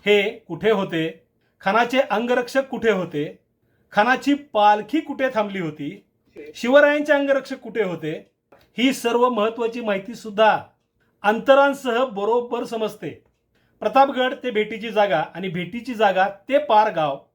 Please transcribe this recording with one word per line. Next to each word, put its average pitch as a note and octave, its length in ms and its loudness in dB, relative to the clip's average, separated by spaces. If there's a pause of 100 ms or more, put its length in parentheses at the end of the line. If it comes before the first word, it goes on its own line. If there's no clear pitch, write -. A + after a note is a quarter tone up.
हे G3+ 240 4
कुठे G3 420 -4
होते, E3 560 -4 (340)
खानाचे A#3+ 380 2
अंगरक्षक B3 680 -2
कुठे A3+ 240 -2
होते, F3 480 -4 (520)
खानाची B3+ 420 2
पालखी G#3+ 640 0
कुठे C4+ 340 -4
थांबली G3+ 260 -4
होती, D#3+ 460 -8 (500)
शिवरायांचे D4 580 4
अंगरक्षक C#4 420 0
कुठे A3 280 -4
होते, D#3+ 480 -8 (460)
ही B3 160 2
सर्व A#3+ 360 0
महत्त्वाची A3+ 520 -2
माहिती G#3 340 -6
सुद्धा G#3 480 2 (580)
अंतरांसह C4 840 2
बरोबर A#3 580 -2
समजते. G#3+ 600 -8 (560)
प्रतापगड B3+ 540 2 (100)
ते B3 80 -4
भेटीची G#3+ 380 -4
जागा G3 340 2 (100)
आणि F3+ 160 -8
भेटीची F3+ 440 -8
जागा G3 340 2 (220)
ते C4 80 2
पारगाव G#3+ 600 2 (160)